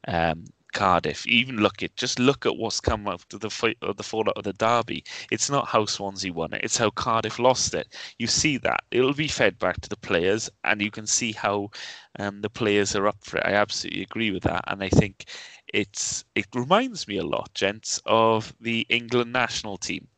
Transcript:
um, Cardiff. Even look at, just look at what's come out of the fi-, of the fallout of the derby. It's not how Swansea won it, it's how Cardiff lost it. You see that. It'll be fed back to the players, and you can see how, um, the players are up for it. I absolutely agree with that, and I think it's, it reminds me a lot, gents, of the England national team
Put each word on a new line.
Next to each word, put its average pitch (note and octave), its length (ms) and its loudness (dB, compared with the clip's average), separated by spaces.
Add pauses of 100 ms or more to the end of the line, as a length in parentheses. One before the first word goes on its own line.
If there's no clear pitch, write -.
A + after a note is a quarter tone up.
um, E2 360 0 (280)
Cardiff. E2+ 540 2
Even B2 320 2
look G2+ 240 4
at, - 140 -6
just B2 220 -2
look B2+ 280 4
at - 100 0
what's G#2 240 -4
come G#2+ 260 -2
out F2+ 280 -6
of G2+ 60 -12
the G#2+ 100 -6
fi-, - 320 0
of G2 160 -4
the G#2+ 40 -10
fallout A2 360 0
of G#2 60 -10
the G2 100 -4
derby. A#2 500 0 (260)
It's A#2+ 200 -2
not C#3 180 0
how A2 160 4
Swansea G2 480 -6
won E2 220 -4
it, - 100 -6
it's - 140 -2
how A2+ 100 4
Cardiff A2+ 500 -2
lost B2 360 2
it. - 200 -6 (240)
You A2+ 80 -2
see D3 300 2
that. A#2 340 0
It'll C3 220 4
be D3 160 -2
fed G#2 300 2
back F2+ 240 0
to - 80 -14
the G#2 80 -6
players, F#2+ 500 2 (160)
and G#2 160 0
you G#2 100 0
can G#2+ 160 -10
see A2+ 260 0
how, G2+ 400 -2 (460)
um, G2+ 220 -6
the G#2 80 -4
players G#2 480 2
are G2+ 100 2
up G#2 140 0
for - 160 -8
it. E2+ 80 0
I F2+ 80 2
absolutely G2 500 0
agree G#2+ 280 -2
with F#2 140 -6
that, - 220 0
and G2 160 -6
I F#2+ 60 -4
think - 380 2 (480)
it's, - 500 -4 (100)
it G#2 200 -2
reminds F#3+ 520 0
me G2+ 120 -4
a F2 40 -2
lot, - 300 -4
gents, - 540 -2
of A2+ 520 4
the A#2 300 -2
England A#2+ 420 2
national A2+ 460 -2
team - 420 -8